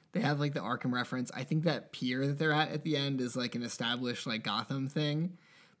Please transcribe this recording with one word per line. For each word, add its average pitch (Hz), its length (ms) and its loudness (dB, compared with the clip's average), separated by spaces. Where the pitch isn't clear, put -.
they 175 80 0
have, 143 180 2
like, 143 140 0
the 131 80 -2
Arkham 120 320 0
reference. 123 420 -2
I 131 80 -6
think 156 220 2
that 147 260 2
pier 127 360 0
that 143 120 0
they're 156 140 4
at 151 180 4
at 151 140 -4
the 151 120 2
end 139 240 0
is, 120 140 -2
like, 123 220 -2
an 120 80 -2
established, 120 640 -2
like, 110 160 -2
Gotham 117 440 -2
thing. 151 500 0